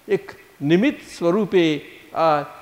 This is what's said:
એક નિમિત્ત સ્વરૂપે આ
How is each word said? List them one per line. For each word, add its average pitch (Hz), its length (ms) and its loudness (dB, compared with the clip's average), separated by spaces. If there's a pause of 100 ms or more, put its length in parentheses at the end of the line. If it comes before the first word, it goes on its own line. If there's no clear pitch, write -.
એક 196 240 -4 (300)
નિમિત્ત 185 380 2 (180)
સ્વરૂપે 170 640 0 (320)
આ 151 300 2 (180)